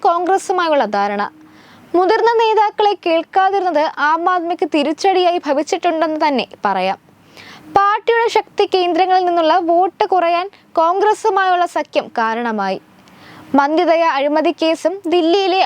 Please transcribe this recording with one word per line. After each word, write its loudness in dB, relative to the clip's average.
കോൺഗ്രസുമായുള്ള 0
ധാരണ. -2
മുതിർന്ന 2
നേതാക്കളെ 2
കേൾക്കാതിരുന്നത് 0
ആം 0
ആദ്മിക്ക് -2
തിരിച്ചടിയായി 0
ഭവിച്ചിട്ടുണ്ടെന്ന് -2
തന്നെ 0
പറയാം. -2
പാർട്ടിയുടെ 2
ശക്തി -2
കേന്ദ്രങ്ങളിൽ 0
നിന്നുള്ള 2
വോട്ട് 0
കുറയാൻ 0
കോൺഗ്രസുമായുള്ള 0
സഖ്യം -4
കാരണമായി. -4
മന്ദിദയ 2
അഴിമതി 0
കേസും -2
ദില്ലിയിലെ 2